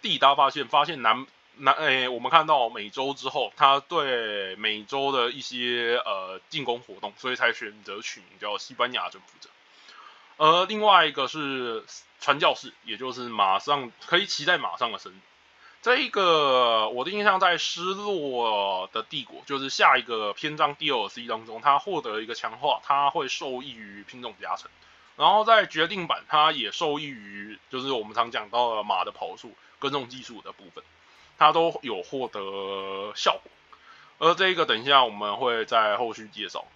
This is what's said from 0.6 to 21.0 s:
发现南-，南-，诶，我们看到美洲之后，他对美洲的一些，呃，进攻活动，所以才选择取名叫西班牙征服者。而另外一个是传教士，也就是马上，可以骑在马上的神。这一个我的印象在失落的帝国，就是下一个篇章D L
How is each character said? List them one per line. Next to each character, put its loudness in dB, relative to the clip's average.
发 4
现 -6
南-， 4
南-， 4
诶， 2
我 -4
们 -6
看 8
到 4
美 -8
洲 -4
之 -6
后， -4
他 4
对 -4
美 -2
洲 -2
的 0
一 -12
些， -2
呃， -6
进 -8
攻 -4
活 -18
动， -10
所 -6
以 -4
才 0
选 -12
择 -12
取 -12
名 -20
叫 -6
西 -12
班 -2
牙 -4
征 -14
服 -20
者。 -20
而 6
另 -4
外 8
一 -2
个 -2
是 -6
传 2
教 2
士， -14
也 -10
就 -8
是 -10
马 2
上， -2
可 2
以 0
骑 -6
在 2
马 -6
上 -4
的 -10
神。 -18
这 2
一 -2
个 4
我 -4
的 -6
印 -4
象 4
在 4
失 -6
落 -2
的 -4
帝 -10
国， -18
就 -4
是 -4
下 4
一 0
个 -4
篇 -6
章 0
D -2
L 0